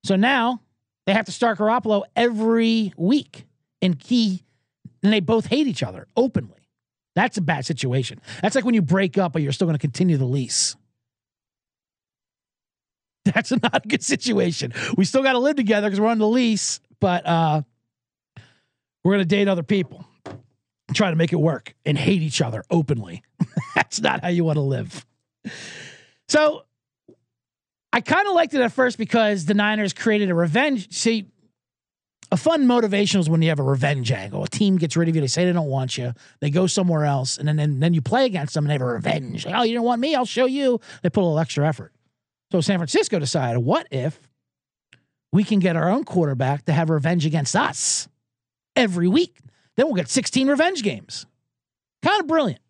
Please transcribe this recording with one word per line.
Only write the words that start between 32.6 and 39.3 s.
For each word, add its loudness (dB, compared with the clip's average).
motivation 2
is 0
when 2
you 4
have -2
a -2
revenge 0
angle. -4
A -6
team 0
gets -2
rid 2
of 0
you. 2
They 0
say 0
they 2
don't -2
want -4
you. -6
They -2
go 2
somewhere 0
else. -2
And -6
then, 0
and 0
then 2
you 2
play 2
against -4
them 0
and 0
they 0
have -2
a -2
revenge. -4